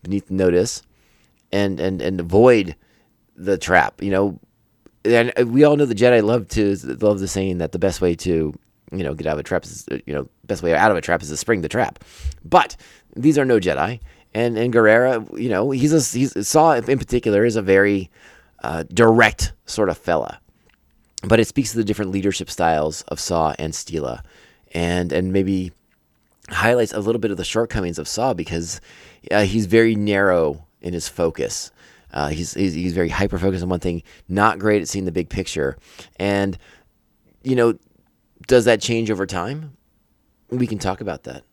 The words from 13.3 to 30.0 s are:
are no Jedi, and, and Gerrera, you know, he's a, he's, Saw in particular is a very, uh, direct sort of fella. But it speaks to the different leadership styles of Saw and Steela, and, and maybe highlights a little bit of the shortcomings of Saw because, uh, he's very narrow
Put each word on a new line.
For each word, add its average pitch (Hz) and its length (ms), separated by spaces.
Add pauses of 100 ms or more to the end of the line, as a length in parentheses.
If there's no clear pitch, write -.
are 139 80
no 120 140
Jedi, 87 420 (320)
and, 117 240
and 120 160
Gerrera, 117 680
you 120 100
know, 110 220
he's 139 220
a, 135 240
he's, 123 300
Saw 156 260
in 123 260
particular 113 460
is 113 100
a 110 60
very, 98 500 (500)
uh, 82 220 (100)
direct 113 600 (120)
sort 104 240
of 80 80
fella. 64 420 (840)
But 113 160
it 107 80
speaks 110 240
to 110 60
the 113 60
different 101 280
leadership 95 380
styles 78 540
of - 160
Saw 80 380
and 80 160
Steela, 69 480 (520)
and, 87 380
and 92 200
maybe 95 400 (760)
highlights 110 440
a 107 60
little 110 200
bit 104 120
of 92 60
the 87 80
shortcomings 104 520
of 76 100
Saw 123 260
because, 85 480 (500)
uh, 104 120
he's 101 220
very 113 300
narrow 92 680 (160)